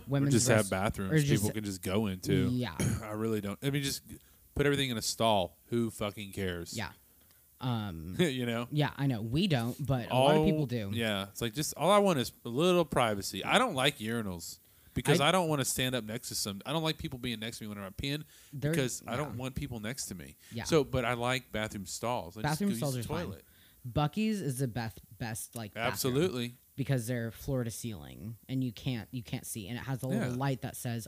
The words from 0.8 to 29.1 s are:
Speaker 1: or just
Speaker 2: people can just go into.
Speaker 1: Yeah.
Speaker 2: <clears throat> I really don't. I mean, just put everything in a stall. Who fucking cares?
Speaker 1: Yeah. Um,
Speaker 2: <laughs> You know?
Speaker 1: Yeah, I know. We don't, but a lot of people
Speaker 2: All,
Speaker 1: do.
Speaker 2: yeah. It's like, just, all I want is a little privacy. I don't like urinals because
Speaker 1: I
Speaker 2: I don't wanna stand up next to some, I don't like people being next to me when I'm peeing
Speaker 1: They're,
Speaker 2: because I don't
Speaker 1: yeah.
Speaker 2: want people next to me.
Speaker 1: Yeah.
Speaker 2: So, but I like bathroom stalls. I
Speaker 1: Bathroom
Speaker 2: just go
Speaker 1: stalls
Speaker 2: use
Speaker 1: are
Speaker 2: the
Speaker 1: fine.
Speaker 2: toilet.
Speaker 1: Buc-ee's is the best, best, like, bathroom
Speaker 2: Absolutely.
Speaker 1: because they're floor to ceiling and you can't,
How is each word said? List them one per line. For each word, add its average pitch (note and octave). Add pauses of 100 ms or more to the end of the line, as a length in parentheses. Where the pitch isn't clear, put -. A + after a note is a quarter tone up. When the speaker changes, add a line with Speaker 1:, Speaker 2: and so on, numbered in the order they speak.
Speaker 1:
or D#3
just B2+
Speaker 2:
people G#2
can G#2+
just F#2
go G2+
into. F#2
Speaker 1:
Yeah. B2 (140)
Speaker 2:
<clears throat> A2+
I G#2+
really G#2+
don't. G2
I C#3
mean, C#3
just C#3 (540)
put C#3+
everything C#3
in A2+
a G#2+
stall. G#2
Who A#2
fucking G#2
cares? F2+
Speaker 1:
Yeah. G#2+ (720)
Um, G2
Speaker 2:
<laughs> -
You C3
know? A#2+
Speaker 1:
Yeah, D3
I C#3
know. A#2+
We B2+
don't, B2 (100)
but A#2+
a A2+
lot C#3
of D#3
people D#3
Speaker 2:
All, C#3+
Speaker 1:
do. A#2
Speaker 2:
yeah. G#2
It's -
like, A2+
just, D3
all D#3+
I G#3
want F#3+
is A2+ (120)
a A#2+
little E3+
privacy. G#2
I D3+
don't A#3
like C3
urinals G#2+ (360)
because C#3
Speaker 1:
I D3
Speaker 2:
I -
don't F3+
wanna D3
stand B2+
up A#2
next A2
to G#2+
some, G2
I C3
don't D#3+
like D#3
people C3+
being A#2+
next A2+
to A#2
me G#2+
when G#2
I'm F#2+
peeing C#3+ (280)
Speaker 1:
They're, C#3+
Speaker 2:
because C3+
I A2+
don't C#3
Speaker 1:
yeah. A#2+
Speaker 2:
want C3
people B2
next A2
to G#2
me. C#2+ (160)
Speaker 1:
Yeah. A#2
Speaker 2:
So, D#3
but B2+
I A#2+
like B2
bathroom G#2+
stalls. G#2+
I A2
Speaker 1:
Bathroom D#3
Speaker 2:
just A#2
go D3
Speaker 1:
stalls B2+
Speaker 2:
use A2+
Speaker 1:
are -
Speaker 2:
the D3+
Speaker 1:
fine. E3
Speaker 2:
toilet. E2+ (480)
Speaker 1:
Buc-ee's G3+
is C3
the C#3
best, A2+ (180)
best, -
like, A2+
bathroom A#2
Speaker 2:
Absolutely. B2 (200)
Speaker 1:
because B2+
they're A#2
floor C3
to A2+
ceiling F2 (140)
and C3
you B2
can't, B2